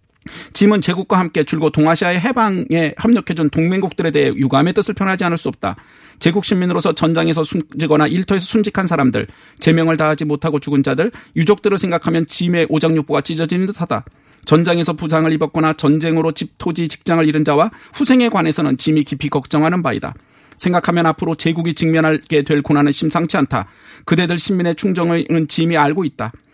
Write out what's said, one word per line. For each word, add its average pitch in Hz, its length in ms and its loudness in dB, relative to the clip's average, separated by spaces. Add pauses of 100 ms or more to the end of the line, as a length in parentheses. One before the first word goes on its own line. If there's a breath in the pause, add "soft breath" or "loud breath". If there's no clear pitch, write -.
(520 loud breath)
짐은 202 280 4
제국과 180 380 0
함께 165 260 0
줄곧 151 260 0
동아시아의 165 500 2
해방에 180 800 0
협력해준 175 520 0
동맹국들에 170 600 0
대해 143 240 2
유감의 139 380 2
뜻을 208 220 -2
표현하지 190 300 -2
않을 170 140 0
수 - 100 -8
없다. - 280 -6 (420 loud breath)
제국 170 260 0
시민으로서 180 480 0
전장에서 165 520 0
숨지거나 151 600 0
일터에서 185 380 0
순직한 202 420 0
사람들, 127 400 0 (320 loud breath)
제명을 160 380 2
다하지 156 280 0
못하고 147 360 -2
죽은 143 220 0
자들, 147 280 0 (260 loud breath)
유족들을 196 400 2
생각하면 165 500 -2
짐의 170 440 0
오장육부가 156 500 0
찢어지는 170 460 -2
듯하다. 170 380 -6 (400 soft breath)
전장에서 170 480 2
부상을 160 400 0
입었거나 156 420 0
전쟁으로 160 580 0
집, - 260 -10
토지, 165 280 -4
직장을 165 400 0
잃은 151 180 2
자와 151 260 2 (240 loud breath)
후생에 254 340 4
관해서는 160 500 0
짐이 156 260 2
깊이 147 240 -6
걱정하는 160 540 0
바이다. 135 320 -4 (420 soft breath)
생각하면 175 500 0
앞으로 160 280 -2
제국이 165 400 -2
직면하게 156 680 2
될 147 200 0
고난은 143 300 2
심상치 165 440 -2
않다. 135 300 -2 (380 loud breath)
그대들 175 340 0
신민의 175 380 -2
충정을 170 500 0 (220)
짐이 165 280 0
알고 151 280 0
있다. 120 280 -8 (220 soft breath)